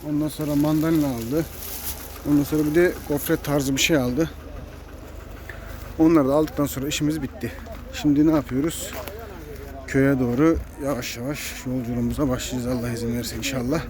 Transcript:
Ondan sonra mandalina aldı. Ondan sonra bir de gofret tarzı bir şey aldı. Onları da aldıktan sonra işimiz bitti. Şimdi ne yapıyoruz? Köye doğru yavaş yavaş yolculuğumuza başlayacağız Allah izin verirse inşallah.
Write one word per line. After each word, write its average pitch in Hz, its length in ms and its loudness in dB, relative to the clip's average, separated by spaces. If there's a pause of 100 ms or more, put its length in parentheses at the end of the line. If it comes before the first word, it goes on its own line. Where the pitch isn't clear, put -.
Ondan 151 200 0
sonra 147 260 -2
mandalina 156 520 4
aldı. 127 380 0 (840)
Ondan 143 140 6
sonra 151 200 2
bir 151 100 2
de 175 180 6 (160)
gofret 147 360 0
tarzı 139 320 2
bir 131 40 0
şey 165 160 4
aldı. 127 340 2 (1700)
Onları 160 300 8
da 139 60 4
aldıktan 147 320 2
sonra 135 220 -4
işimiz 151 340 0
bitti. 117 300 -6 (400)
Şimdi 151 340 4
ne 160 60 6
yapıyoruz? 143 600 0 (920)
Köye 139 340 4
doğru 135 360 4 (280)
yavaş 123 320 -4
yavaş 135 500 -8
yolculuğumuza 120 640 0
başlayacağız 127 500 -2
Allah 120 120 -2
izin 117 240 -4
verirse 120 220 -4
inşallah. 135 540 -2